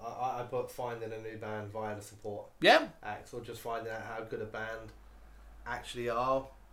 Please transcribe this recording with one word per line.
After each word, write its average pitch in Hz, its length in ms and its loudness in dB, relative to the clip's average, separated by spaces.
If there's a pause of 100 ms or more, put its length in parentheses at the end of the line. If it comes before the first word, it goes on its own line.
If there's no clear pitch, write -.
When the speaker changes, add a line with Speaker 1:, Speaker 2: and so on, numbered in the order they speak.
Speaker 1:
I, 113 60 -8
I, 123 340 0
I - 40 0
put 123 260 0
finding 117 420 -4
a 110 60 -4
new 110 200 -6
band 107 340 -4
via 107 240 -2
the 101 60 -6
support - 440 -6 (140)
Speaker 2:
Yeah. 269 260 10 (160)
Speaker 1:
acts, 107 320 -8
or 120 60 -4
just 117 200 -10
finding 113 320 -2
out 110 100 -4
how 113 200 -6
good 110 180 -4
a 110 40 -2
band 110 480 -6 (760)
actually 120 420 -2
are 131 380 4 (260)